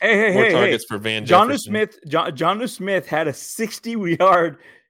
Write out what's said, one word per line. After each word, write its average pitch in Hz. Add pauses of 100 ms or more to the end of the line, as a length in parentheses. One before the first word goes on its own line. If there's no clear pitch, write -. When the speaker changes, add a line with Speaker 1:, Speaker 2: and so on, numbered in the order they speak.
Speaker 1:
Hey, 214
hey, 208
Speaker 2:
more 214
Speaker 1:
hey, 208
Speaker 2:
targets 120
Speaker 1:
hey. 110
Speaker 2:
for 104
Van 110
Speaker 1:
Jonnu -
Speaker 2:
Jefferson. 214
Speaker 1:
Smith, 214 (100)
Jon-, 165
Jonnu 185
Smith 190
had 156
a 135
sixty-yard 185 (320)